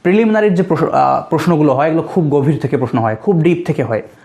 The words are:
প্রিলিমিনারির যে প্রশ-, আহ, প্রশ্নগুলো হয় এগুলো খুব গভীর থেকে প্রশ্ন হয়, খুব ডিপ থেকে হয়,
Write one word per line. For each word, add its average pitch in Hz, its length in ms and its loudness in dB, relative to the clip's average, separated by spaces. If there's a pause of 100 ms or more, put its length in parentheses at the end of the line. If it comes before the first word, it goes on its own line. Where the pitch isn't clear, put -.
প্রিলিমিনারির 214 520 2
যে 180 80 2
প্রশ-, 160 300 -2
আহ, 135 380 0
প্রশ্নগুলো 151 440 2
হয় 143 140 0
এগুলো 160 140 -2
খুব 160 280 -2
গভীর 143 300 0
থেকে 135 160 -2
প্রশ্ন 127 220 -2
হয়, 113 240 -2
খুব 175 200 0
ডিপ 170 240 2
থেকে 143 160 -4
হয়, 113 200 -4 (220)